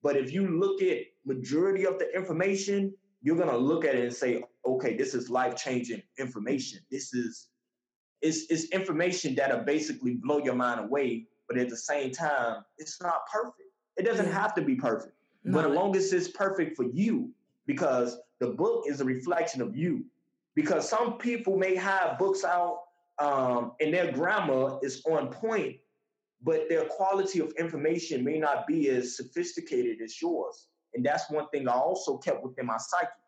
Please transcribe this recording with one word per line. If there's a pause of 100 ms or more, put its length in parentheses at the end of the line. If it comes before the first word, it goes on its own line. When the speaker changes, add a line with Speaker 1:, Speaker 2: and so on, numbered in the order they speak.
Speaker 1:
But
if
you
look
at (280)
majority
of
the
information, (280)
you're
gonna
look
at
it
and
say, (240)
"Okay,
this
is
life-changing (160)
information. (100)
This
is, (760)
it's,
it's
information
that'll
basically
blow
your
mind
away." (200)
But
at
the
same
time, (140)
it's
not
perfect. (280)
It
doesn't
Speaker 2:
Yeah.
Speaker 1:
have
to
be
perfect. (300)
But
Speaker 2:
No.
Speaker 1:
as
long
as
it's
perfect
for
you, (340)
because (220)
the
book
is
a
reflection
of
you. (480)
Because
some
people
may
have
books
out (360)
um,
and
their
grammar
is
on
point, (680)
but
their
quality
of
information
may
not
be
as
sophisticated
as
yours. (260)
And
that's
one
thing
I
also
kept
within
my
psyche. (180)